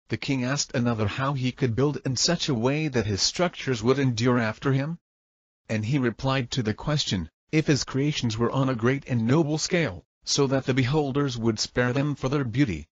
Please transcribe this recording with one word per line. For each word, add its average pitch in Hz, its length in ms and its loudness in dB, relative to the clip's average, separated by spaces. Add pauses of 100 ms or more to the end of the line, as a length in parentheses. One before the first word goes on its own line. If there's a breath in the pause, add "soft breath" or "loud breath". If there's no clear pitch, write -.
the 113 80 -4
king 135 260 -2
asked 135 300 -4
another 117 320 0
how 131 280 -2
he 127 180 -2
could 120 240 -2
build 143 280 0
in 131 120 -2
such - 340 0
a 143 60 2
way 139 320 0
that 120 180 0
his 101 160 -2
structures 131 640 -2
would 131 160 4
endure 123 400 2
after 117 340 0
him. 147 240 -2 (720)
And 110 160 -2
he 139 140 2
replied 131 500 0
to 127 140 -2
the 107 100 0
question, 110 560 -2 (220)
"If 156 160 2
his 139 160 2
creations 131 520 -2
were 113 140 0
on 131 200 0
a 120 140 -4
great 135 240 0
and 113 200 0
noble 151 320 2
scale, 139 440 -2 (220)
so 143 220 2
that 131 180 0
the 135 80 0
beholders 135 640 0
would 113 220 0
spare 123 340 0
them 139 220 0
for 131 120 -4
their 143 160 0
beauty, 110 500 0